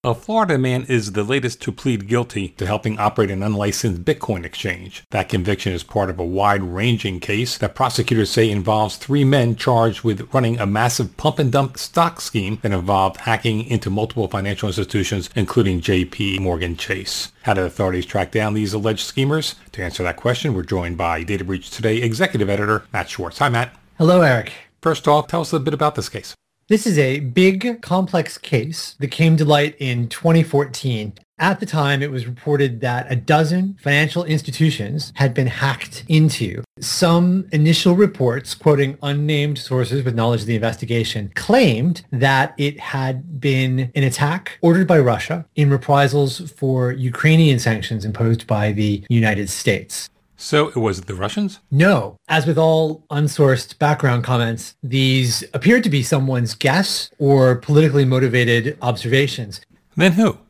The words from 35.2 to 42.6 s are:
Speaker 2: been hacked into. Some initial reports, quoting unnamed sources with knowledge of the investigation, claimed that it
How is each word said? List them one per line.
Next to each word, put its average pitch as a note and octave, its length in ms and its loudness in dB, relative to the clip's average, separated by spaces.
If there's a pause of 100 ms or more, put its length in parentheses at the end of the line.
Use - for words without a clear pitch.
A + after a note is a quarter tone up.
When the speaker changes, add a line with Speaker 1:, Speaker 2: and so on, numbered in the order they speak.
Speaker 2:
been C3 140 0
hacked - 600 -4
into. D3 560 2 (160)
Some F3+ 720 2
initial E3 440 4
reports, C#3 580 0
quoting C#3 480 2
unnamed D3 560 0
sources B2+ 460 -2
with B2 100 -2
knowledge A#2 280 2
of G#2 60 -8
the A#2 60 0
investigation, A2 800 -2
claimed E3+ 800 2
that C3+ 480 2
it C#3+ 200 -2